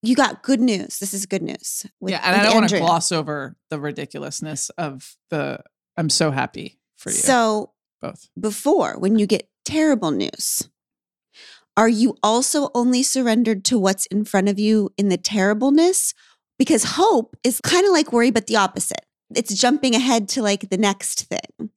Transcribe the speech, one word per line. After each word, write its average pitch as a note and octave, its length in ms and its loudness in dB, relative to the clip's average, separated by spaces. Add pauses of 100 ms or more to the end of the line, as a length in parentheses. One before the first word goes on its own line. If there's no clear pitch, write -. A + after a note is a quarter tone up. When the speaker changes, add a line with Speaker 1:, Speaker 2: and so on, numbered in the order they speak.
Speaker 1:
you A#3+ 140 2
got - 260 0
good B3+ 180 0
news. A#3 380 -2
This G3 140 -8
is G3 140 -8
good F#3+ 160 -4
news - 440 -10 (140)
with, F#3+ 120 -6
Speaker 2:
Yeah, F3 120 -4
and F3+ 100 2
I G3 40 4
Speaker 1:
with G3+ 80 4
Speaker 2:
don't A3 80 4
wanna A3 120 4
Speaker 1:
Andrea. F3+ 140 0
Speaker 2:
gloss E3 320 2
over D3 440 -6 (120)
the D#3 120 -6
ridiculousness D3 880 -10
of C#3 460 -10 (140)
the, C#3 300 -6 (360)
I'm D#3+ 140 -2
so D#3+ 200 2
happy - 480 -6 (180)
for - 140 -12
you - 60 -4
Speaker 1:
So, A3+ 560 0 (280)
Speaker 2:
both. - 380 -14
Speaker 1:
before, G#3+ 600 0
when G#3 200 2
you G#3 80 2
get - 220 -2 (160)
terrible C#4+ 460 0
news, - 580 -4 (1080)
are A3+ 120 4
you A#3 340 2
also B3+ 520 0
only B3 280 2
surrendered A3+ 640 0
to B3 120 2
what's F#3+ 280 0
in G#3 180 -2
front G3 240 2
of G3+ 100 -2
you G#3+ 380 2
in G3+ 120 0
the F3+ 100 2
terribleness? B3+ 960 2 (440)
Because B3 260 2 (120)
hope F4 480 2
is - 160 0
kinda F#4+ 300 2
like D#4+ 220 2
worry, A#3+ 180 4
but A3+ 160 -2
the A3 100 0
opposite. - 500 -2 (280)
It's A3 200 -2
jumping B3 400 2
ahead A#3 360 2
to, C4 120 -2
like, G3+ 280 -2
the F#3+ 60 0
next G3 520 -2
thing. - 480 -10